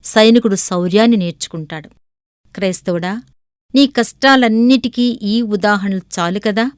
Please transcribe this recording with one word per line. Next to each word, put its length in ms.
సైనికుడు 520
శౌర్యాన్ని 600
నేర్చుకుంటాడు. 720
క్రైస్తవుడా, 680
నీ 120
కష్టాలన్నిటికీ 1400
ఈ 200
ఉదాహరణలు 580
చాలు 200
కదా. 400